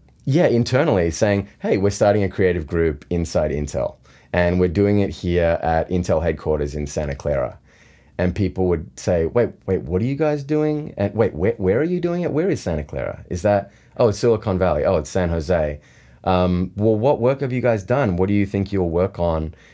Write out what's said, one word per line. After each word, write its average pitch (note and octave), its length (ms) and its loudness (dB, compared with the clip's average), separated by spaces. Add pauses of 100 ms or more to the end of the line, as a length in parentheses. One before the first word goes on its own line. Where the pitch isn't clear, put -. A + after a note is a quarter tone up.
(240)
Yeah, D3 220 2
internally A#2 640 2
saying, G2+ 380 0 (100)
"Hey, F3 200 0
we're G2 120 2
starting G#2 320 2
a F#2+ 60 0
creative F2 360 0
group D#2+ 460 -2
inside E2 400 0
Intel, C#2+ 460 -4 (360)
and F2 280 2
we're F2+ 80 4
doing G2+ 320 2
it G2 100 0
here E2+ 520 0
at D#2+ 280 0
Intel F2+ 320 0
headquarters D2+ 540 -2
in D2 100 -4
Santa C#2+ 300 -6
Clara." C#2 420 -4 (600)
And F2+ 140 0
people F#2 360 0
would E2 280 -2
say, F2 300 0
"Wait, A2+ 240 0 (160)
wait, F#2 160 0
what E2+ 180 -2
are A2 40 0
you C3+ 100 -2
guys D3 300 -2
doing? D3+ 520 -2
And G2+ 180 -2
wait, G#2+ 200 0
where, F2+ 220 0
where G2 240 2
are D#3 40 0
you F3+ 160 -2
doing F3 220 -2
it? D#3+ 80 -2
Where D#3+ 180 0
is D3+ 140 -2
Santa D#2 220 -4
Clara? - 460 -8
Is F2 120 -6
that, G2+ 300 0 (240)
oh, B2 120 4
it's G2+ 100 0
Silicon G#2+ 420 2
Valley. D#2 240 2
Oh, F2+ 120 2
it's D2+ 140 -4
San F2+ 180 0
Jose. D#2+ 520 0 (420)
Um, F2+ 540 2
well, G#2+ 200 2
what B2+ 240 0
work C3+ 200 0
have B2+ 120 -4
you B2+ 80 -2
guys A2 220 0
done? B2 340 0
What F#2+ 120 2
do G2+ 60 2
you G2+ 120 2
think G2 240 -4
you'll F#2 200 0
work F2+ 280 0
on?" D#2+ 360 -2 (200)